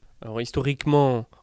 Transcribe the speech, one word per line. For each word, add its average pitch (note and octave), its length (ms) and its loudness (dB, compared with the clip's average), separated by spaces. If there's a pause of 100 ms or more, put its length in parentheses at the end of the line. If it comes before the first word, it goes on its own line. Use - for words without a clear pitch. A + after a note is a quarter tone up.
(220)
Alors A2+ 180 -8
historiquement, C3+ 840 0 (160)